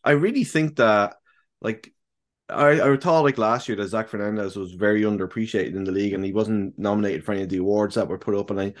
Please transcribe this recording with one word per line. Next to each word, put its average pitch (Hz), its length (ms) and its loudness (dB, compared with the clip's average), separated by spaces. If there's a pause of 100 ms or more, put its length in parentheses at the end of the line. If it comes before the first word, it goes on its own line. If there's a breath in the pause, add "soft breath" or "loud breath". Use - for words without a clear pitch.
I - 80 4
really 208 320 2
think 156 340 -2
that, 107 380 4 (460)
like, - 320 -8 (560)
I, 147 300 4
I - 80 2
recall, 156 360 4
like, 139 140 2
last 117 300 0
year 113 100 -4
that 101 100 -4
Zach 110 220 -4
Fernandez 104 460 -4
was 95 180 -10
very 104 300 2
underappreciated 104 720 -2
in 98 80 -4
the 95 80 -4
league, 98 220 0
and 95 100 -4
he 98 100 -4
wasn't 107 440 -2
nominated 101 460 0
for 107 100 -4
any 98 100 -4
of 92 60 -8
the 92 80 -2
awards 101 380 0
that 110 120 0
were 92 120 -6
put 104 160 -2
up, 101 140 -2
and 98 100 -4
I, 98 220 -4